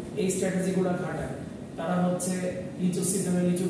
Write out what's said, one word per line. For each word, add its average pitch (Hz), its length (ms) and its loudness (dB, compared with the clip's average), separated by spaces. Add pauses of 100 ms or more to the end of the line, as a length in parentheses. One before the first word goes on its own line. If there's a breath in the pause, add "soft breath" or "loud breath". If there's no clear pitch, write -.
(160)
এই 185 140 2
স্ট্র্যাটেজিগুলো 180 580 2
খাটায়। - 400 -2 (480)
তারা 180 260 0
হচ্ছে 175 300 2 (480)
লিচুর 180 240 2
সিজনে 180 360 2
লিচুর 180 300 2